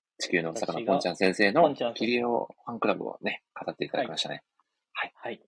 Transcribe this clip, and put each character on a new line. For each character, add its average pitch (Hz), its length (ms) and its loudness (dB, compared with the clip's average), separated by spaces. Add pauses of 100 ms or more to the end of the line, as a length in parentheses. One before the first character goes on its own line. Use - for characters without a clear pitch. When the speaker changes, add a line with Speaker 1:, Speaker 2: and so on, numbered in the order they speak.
(180)
Speaker 1:
ち-、 - 100 -4
地 - 20 -12
球 87 120 2
の 82 80 -2
お 82 60 -8
魚、 - 240 -4
Speaker 2:
私 117 40 -8
が、 104 80 2
Speaker 1:
ポ 95 60 6
ン - 20 2
ち 92 80 0
ゃ 87 40 0
ん 85 40 -8
先 92 180 4
生 101 180 4
の 160 100 6
Speaker 2:
ポ 156 60 8
ン 139 60 0
ち 131 100 -4
ゃ 117 40 0
ん - 20 -2
先 113 40 -8
生。 - 40 -10
Speaker 1:
キ 113 80 0
リ 120 100 2
エ 120 80 2
オ 120 240 0 (160)
フ - 60 -10
ァ 117 40 -8
ン 110 60 -10
ク 110 80 2
ラ 98 60 2
ブ - 100 -4
を - 180 -8
ね、 - 200 -6 (120)
語 - 160 -6
っ - 60 -12
て - 80 -4
い - 60 -6
た - 80 -2
だ 131 60 0
き - 60 -6
ま 80 60 -8
し - 60 -2
た - 60 -4
ね。 76 140 -8 (500)
Speaker 2:
は - 140 -6
い。 - 100 -18
Speaker 1:
は - 140 -10
い。 - 20 -8
Speaker 2:
は - 60 -10
い。 - 100 -20